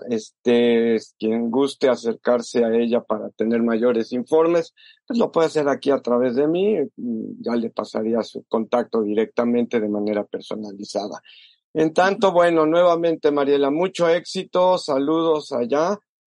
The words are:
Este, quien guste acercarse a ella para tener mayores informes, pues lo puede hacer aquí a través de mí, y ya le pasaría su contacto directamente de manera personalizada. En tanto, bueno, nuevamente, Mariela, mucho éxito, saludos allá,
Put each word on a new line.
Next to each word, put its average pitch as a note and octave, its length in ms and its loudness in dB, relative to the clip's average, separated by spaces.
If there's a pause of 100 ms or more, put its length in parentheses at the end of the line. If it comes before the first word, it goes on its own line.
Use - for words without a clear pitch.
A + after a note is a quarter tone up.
Este, A#2 880 2 (200)
quien A#2 320 -2
guste C3+ 400 0
acercarse A#2+ 720 0
a A2+ 100 0
ella A#2 280 0
para G#2+ 300 -6
tener A2+ 300 -2
mayores A#2 500 0
informes, D#3+ 640 0 (340)
pues A#3+ 100 -4
lo F#3+ 140 0
puede E3 160 2
hacer D3+ 220 -2
aquí C3+ 220 -2
a C3 100 0
través A#2+ 340 0
de C#3+ 120 2
mí, F#3 300 0 (200)
y A2 440 -8
ya A#2 140 -4
le A2+ 140 -4
pasaría A2 540 -4
su - 240 -12
contacto A2+ 540 -2
directamente A#2 760 -2
de G#2+ 100 -2
manera G#2 340 -2
personalizada. G2+ 1000 -10 (520)
En D#3+ 200 0
tanto, F#3+ 380 2
bueno, E3+ 340 4
nuevamente, E3 680 2
Mariela, C#3 380 2
mucho E3+ 400 0
éxito, F3+ 680 0
saludos D#3 720 0
allá, C#3+ 480 -2 (260)